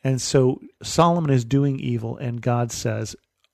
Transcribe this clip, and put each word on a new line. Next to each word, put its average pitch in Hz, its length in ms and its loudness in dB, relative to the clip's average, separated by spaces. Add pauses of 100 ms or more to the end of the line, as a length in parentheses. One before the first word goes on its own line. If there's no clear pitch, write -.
And 135 180 0
so 131 400 2 (220)
Solomon 170 480 2
is 123 140 4
doing 139 340 0
evil, 117 380 -4
and 120 260 -6
God 120 300 0
says, 110 420 -4 (400)